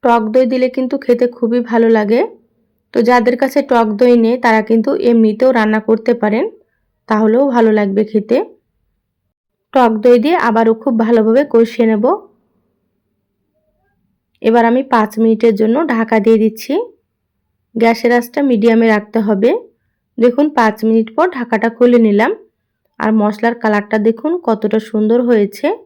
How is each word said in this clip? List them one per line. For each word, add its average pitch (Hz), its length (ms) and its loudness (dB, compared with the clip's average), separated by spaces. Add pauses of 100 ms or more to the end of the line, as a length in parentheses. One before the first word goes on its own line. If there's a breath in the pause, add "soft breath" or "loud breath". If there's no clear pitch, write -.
টক 233 280 2
দই 254 140 2
দিলে 254 240 -2
কিন্তু 262 280 -6
খেতে 247 300 -2
খুবই 240 340 -4
ভালো 233 280 0
লাগে। 220 320 0 (720)
তো - 80 -2
যাদের 240 360 2
কাছে 269 240 -2
টক 240 260 0 (100)
দই 247 200 4
নেই, 226 220 0
তারা 220 220 2
কিন্তু 220 280 -2 (140)
এমনিতেও 226 480 2
রান্না 220 280 0
করতে 220 340 -2
পারেন, 220 320 -2 (640)
তাহলেও 220 400 2
ভালো 233 220 2
লাগবে 208 340 -2
খেতে। 214 320 -2 (1400)
টক 247 180 2 (100)
দই 247 180 4
দিয়ে 311 200 0
আবারও 226 360 0
খুব 240 240 -4
ভালোভাবে 226 420 2 (100)
কষিয়ে 226 360 2
নেব। 220 180 0 (2250)
এবার 233 240 2
আমি 233 180 0
পাঁচ 220 340 -2
মিনিটের 226 380 2
জন্য 220 200 0 (120)
ঢাকা 226 320 -2
দিয়ে 226 180 2
দিচ্ছি। 220 360 -2 (1000)
গ্যাসের 226 380 0
আঁচটা 240 280 -2
মিডিয়ামে 233 460 2
রাখতে 214 320 -2
হবে। 208 300 0 (680)
দেখুন, 247 320 2
পাঁচ 226 340 0
মিনিট 220 300 0
পর 320 160 0
ঢাকাটা 233 400 -4
খুলে 240 300 2
নিলাম। 220 320 2 (680)
আর 220 140 -2
মশলার 214 460 -2
কালারটা 208 400 -2
দেখুন 226 320 -2 (120)
কতটা 220 360 -2
সুন্দর 214 420 -2
হয়েছে। 220 460 -2 (180)